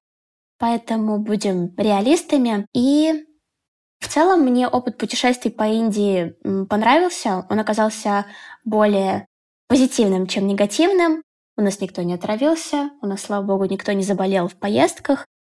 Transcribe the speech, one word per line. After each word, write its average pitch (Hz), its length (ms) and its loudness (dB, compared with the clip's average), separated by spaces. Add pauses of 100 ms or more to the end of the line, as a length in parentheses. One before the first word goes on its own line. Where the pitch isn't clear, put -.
(600)
Поэтому 226 580 -2
будем 202 580 -2
реалистами. 220 1000 0
И 302 500 2 (760)
в - 80 -10
целом 339 340 4
мне 247 260 2
опыт 247 300 -2
путешествий 247 520 -2
по 214 140 -4
Индии, 208 800 0
м, 196 220 -2
понравился. 226 840 0
Он 208 100 0
оказался 214 640 -2 (380)
более 202 640 0 (420)
позитивным, 220 600 2
чем 196 180 -2
негативным. 320 760 2 (340)
У 214 60 -2
нас 196 180 0
никто 185 220 -6
не 175 120 -2
отравился, 285 760 -2 (120)
у 214 40 -4
нас, 196 160 -6
слава 202 220 -4
богу, 196 220 0
никто 196 260 -4
не 196 120 0
заболел 190 440 0
в - 80 -18
поездках. 262 720 0 (160)